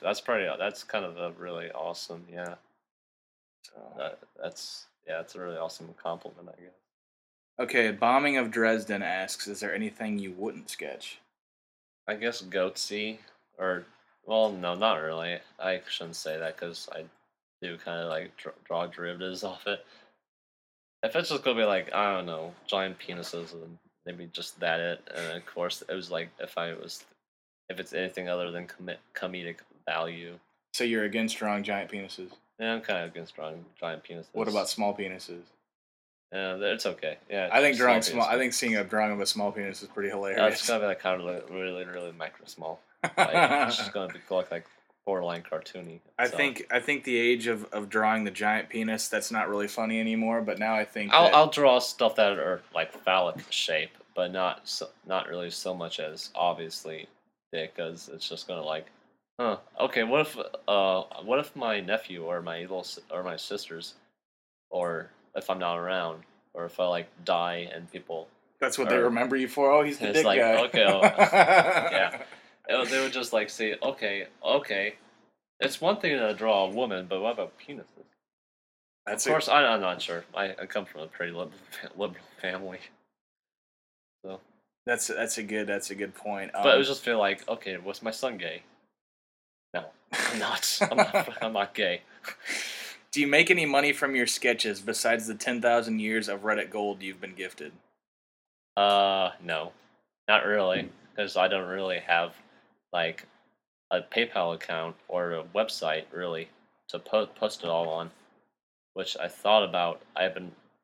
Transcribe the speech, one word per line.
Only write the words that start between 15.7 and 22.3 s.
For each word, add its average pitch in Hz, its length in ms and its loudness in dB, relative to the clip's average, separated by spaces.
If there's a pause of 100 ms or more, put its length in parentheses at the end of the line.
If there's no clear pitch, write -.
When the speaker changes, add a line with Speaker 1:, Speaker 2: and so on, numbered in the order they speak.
Speaker 1:
shouldn't 82 280 -10
say 78 200 -6
that 80 200 -6
'cause 85 340 -10
I 80 140 -12 (560)
do 87 180 -8
kinda, 85 280 -6
like, 82 300 -6
dr-, - 280 -14
draw 85 240 -4
derivatives 87 560 -8
<laughs> 98 60 -6
off 90 180 -12
it. 101 160 -6 (1200)
If 113 120 -2
it's 170 140 0
just 143 120 -2
gonna 123 180 2
be, 110 40 4
like, 98 280 0
I 101 220 0
don't 90 120 -4
know, 82 280 -8 (120)